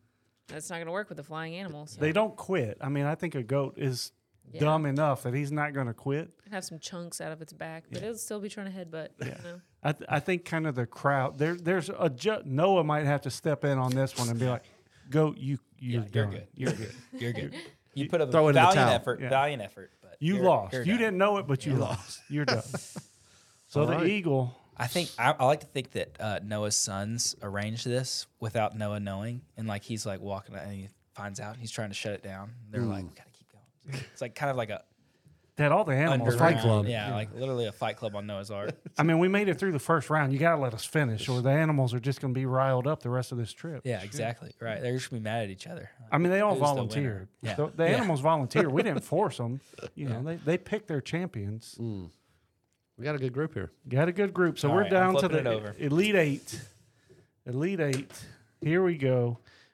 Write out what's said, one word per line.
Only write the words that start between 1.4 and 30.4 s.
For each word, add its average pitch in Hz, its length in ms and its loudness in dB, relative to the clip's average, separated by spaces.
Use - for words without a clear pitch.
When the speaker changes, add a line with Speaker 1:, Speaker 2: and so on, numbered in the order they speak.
Speaker 1:
animal. 156 300 -10
So. - 140 -12
Speaker 2:
They 156 120 2
don't 208 240 2
quit. 139 440 -2
I 135 80 -6
mean, 143 160 0
I 151 120 0
think 165 180 -6
a 135 80 -2
goat 135 340 0
is 127 360 -4
Speaker 1:
Yeah. 139 100 -6
Speaker 2:
dumb 156 260 4
enough 139 380 2
that 123 100 -2
he's 143 180 -2
not 147 220 -2
gonna 127 180 -2
quit. 139 380 -4
Speaker 1:
It'd 202 140 -20
have 185 100 -8
some 160 140 -12
chunks 170 420 -12
out 160 100 -8
of 160 120 -12
its 156 100 -18
back, 160 380 -12
but 180 100 -8
Speaker 2:
Yeah. 202 80 -8
Speaker 1:
it'll 226 100 -8
still 214 220 -8
be 202 80 -8
trying 196 240 -10
to 190 120 -10
headbutt. 160 240 -10
Speaker 2:
Yeah. 120 60 -6
Speaker 1:
You - 180 -10
know? 175 160 -14
Speaker 2:
I, 147 100 0
th-, - 180 -8
I 151 100 2
think 175 260 -2
kind 160 200 -2
of 147 80 -2
the 123 120 -2
crowd 139 520 0
there. 160 160 2
There's 175 360 -2
a 165 180 0
ju-, 190 380 -2
Noah 165 380 4
might 151 200 2
have 143 180 4
to 139 80 -4
step 143 340 -2
in 143 140 4
on 127 160 2
this 131 220 0
one 120 140 0
and 113 100 0
be 127 80 2
like, 123 160 -2
Goat, 151 260 4
you, 135 220 -4
you're 120 260 -2
Speaker 3:
Yeah, 101 80 -10
you're 110 120 4
Speaker 2:
done. 101 80 -2
Speaker 3:
good. 90 220 -10
Speaker 2:
You're - 180 -2
good. - 220 -6
Speaker 3:
<laughs> - 80 -20
You're 123 220 -4
good. - 180 -8
Speaker 2:
You, - 80 -12
Speaker 3:
You 139 100 -2
Speaker 2:
you 143 40 -6
Speaker 3:
put 170 140 2
up 139 80 0
a - 20 0
Speaker 4:
Throw 156 160 8
in 143 60 6
the 160 60 10
Speaker 3:
valiant 175 140 10
Speaker 4:
towel. 127 80 6
Speaker 3:
effort. 120 260 -2
Speaker 2:
Yeah. 131 80 -6
Speaker 3:
Valiant 135 340 0
effort. 95 280 -14
But 92 200 -20
Speaker 2:
You 170 160 2
Speaker 3:
you're, 180 80 0
Speaker 2:
lost. 113 280 4
Speaker 3:
you're 127 100 -2
Speaker 2:
You 170 100 2
Speaker 3:
done. 240 80 2
Speaker 2:
didn't 214 180 0
know 202 200 4
it, 135 80 -4
but 139 200 0
you 147 60 0
Speaker 4:
You 131 60 2
Speaker 2:
lost. 113 200 -2
Speaker 4:
lost. - 220 -14
Speaker 2:
You're 147 160 0
done. 110 200 0
Speaker 3:
<laughs> 135 60 -14
Speaker 2:
So 143 120 0
Speaker 4:
All 151 60 6
Speaker 2:
the 131 100 2
Speaker 4:
right. 165 100 2
Speaker 2:
eagle. 151 480 0
Speaker 3:
I 120 100 -2
think 170 220 -2
I, 123 200 4
I 127 80 4
like 147 140 6
to - 60 -18
think - 260 -8
that, - 280 -6
uh, 101 240 -2
Noah's 104 320 -2
sons 107 640 -2
arranged 104 460 -4
this 127 400 -4
without 110 380 -2
Noah 104 240 -2
knowing, 101 400 -6
and, 110 100 -8
like, 101 160 -6
he's, 110 220 -8
like, 95 160 -6
walking 98 340 -10